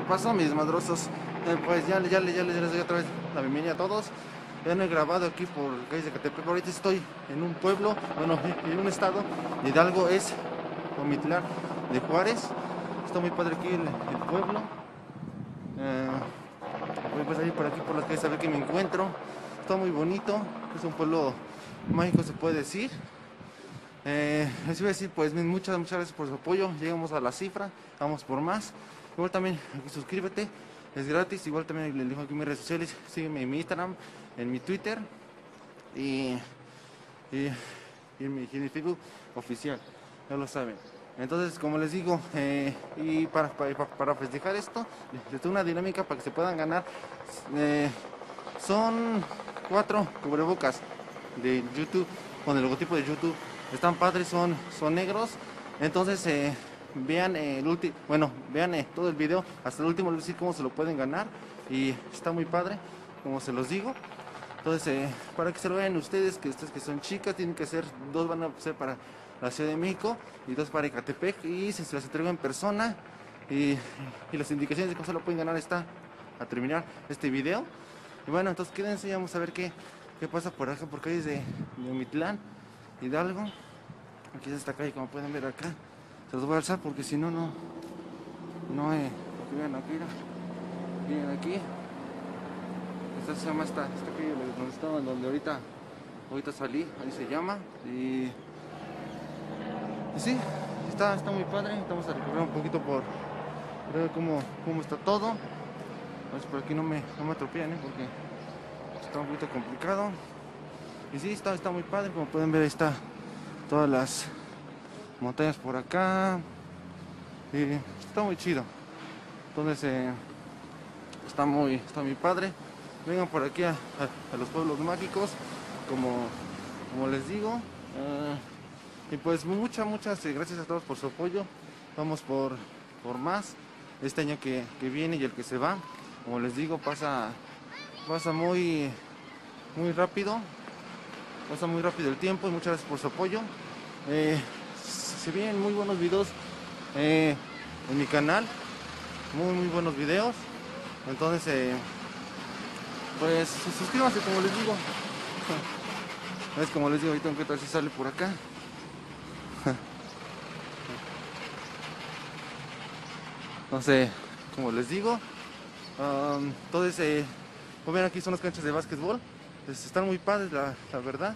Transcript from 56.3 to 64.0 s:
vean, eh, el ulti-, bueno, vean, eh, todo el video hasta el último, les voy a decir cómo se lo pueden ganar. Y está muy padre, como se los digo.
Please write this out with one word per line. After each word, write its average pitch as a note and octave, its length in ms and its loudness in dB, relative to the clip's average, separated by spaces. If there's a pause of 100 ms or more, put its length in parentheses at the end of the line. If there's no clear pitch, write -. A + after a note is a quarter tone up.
vean, E3 420 4
eh, C#3+ 240 0
el C#3+ 60 2
ulti-, E3+ 260 4 (140)
bueno, D3+ 240 6 (220)
vean, E3+ 220 4
eh, C#3 200 2
todo F3 140 2
el D#3+ 60 2
video D#3 300 4 (200)
hasta B2+ 180 -2
el D#3+ 60 6
último, E3+ 220 4
les E3 60 2
voy D#3 60 -2
a - 40 -6
decir E3+ 100 -4
cómo F3 160 2
se D#3 100 -2
lo B2+ 80 2
pueden D#3+ 260 0
ganar. D3 300 0 (440)
Y C3 240 4 (180)
está - 200 0
muy E3 120 2
padre, F3 340 2 (440)
como C3+ 180 0
se C3+ 120 -4
los B2+ 160 2
digo. G3+ 260 -2 (640)